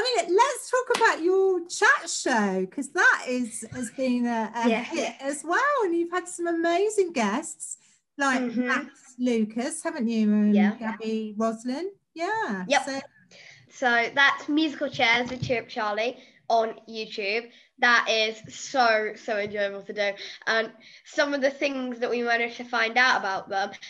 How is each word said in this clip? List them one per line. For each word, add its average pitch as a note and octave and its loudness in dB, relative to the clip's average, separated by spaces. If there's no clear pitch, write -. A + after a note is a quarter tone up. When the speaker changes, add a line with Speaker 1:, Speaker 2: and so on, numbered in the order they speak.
Speaker 1:
mean, F4 2
let's B4 2
talk B4 0
about F4+ 4
your F#4 2
chat A4+ 4
show, G3+ 0
'cause - -8
that A#4 4
is, B3 -4
has B3+ -6
been B3 0
a, A3+ -2
a A#3 2
Speaker 2:
Yeah. A3+ 2
Speaker 1:
hit C#4 -4
as C#4 -6
well. A#4+ 2
And E4+ 0
you've E4+ -2
had F4 -4
some - -8
amazing F4 0
guests, A#3 -4
like C4 2
Speaker 2:
Mm-hmm. B3 -2
Speaker 1:
Max - -6
Lucas, A#3+ -2
haven't D#4+ -4
you? A3 2
And G#3 4
Speaker 2:
Yeah. G#3 4
Speaker 1:
Gabby A3 -6
Roslin. A#3 -4
Yeah. E4 -4
Speaker 2:
Yep. C#4+ 2
Speaker 1:
So C4+ -6
Speaker 2:
So A#3 2
that's C#4 2
Musical D4+ 0
Chairs B3 2
with B3 -8
Cheer A3+ -2
Up - -18
Charlie G#3+ -4
on A3+ 2
YouTube. A3 -6
That A#3+ 4
is A3 0
so, A3 2
so G#3+ -4
enjoyable G3+ -4
to G3+ -12
do. G3+ 0
And A3 0
some C#4+ 0
of C#4 -2
the C#4+ 4
things C4 -4
that A#3+ -2
we A#3+ -2
managed A#3 -2
to B3 -12
find A#3 0
out B3+ 4
about F#3+ -4
them, G3 -2